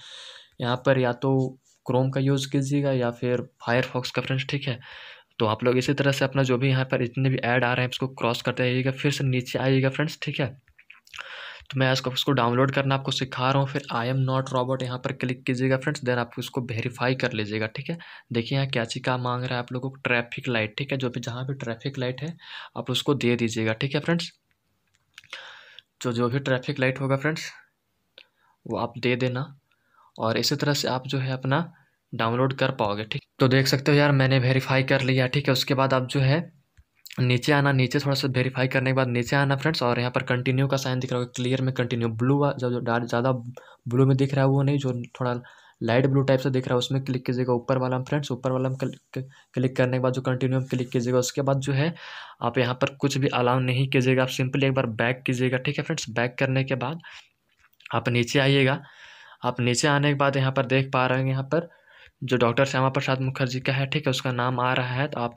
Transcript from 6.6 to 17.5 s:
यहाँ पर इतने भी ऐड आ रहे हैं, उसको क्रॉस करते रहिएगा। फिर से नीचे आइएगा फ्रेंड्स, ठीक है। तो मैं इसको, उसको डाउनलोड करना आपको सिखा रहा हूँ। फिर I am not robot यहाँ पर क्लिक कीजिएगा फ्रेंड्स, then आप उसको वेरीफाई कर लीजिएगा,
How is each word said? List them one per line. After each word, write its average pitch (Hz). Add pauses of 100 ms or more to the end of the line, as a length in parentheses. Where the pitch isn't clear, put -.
यहाँ 131
पर 131
इतने 131
भी 131
ऐड 123
आ 123
रहे 127
हैं, 127
उसको 131
क्रॉस 120
करते 127
रहिएगा। 127
फिर 139
से 139
नीचे 127
आइएगा 135
फ्रेंड्स, 147
ठीक -
है। - (1000)
तो 131
मैं 131
इसको, 131
उसको 131
डाउनलोड 123
करना 135
आपको 135
सिखा 131
रहा 139
हूँ। 139
फिर 139 (140)
I 117
am 131 (120)
not 131
robot 131
यहाँ 127
पर 127
क्लिक 127
कीजिएगा 131
फ्रेंड्स, 147
then 123
आप 120
उसको 127
वेरीफाई 120
कर 127
लीजिएगा, 107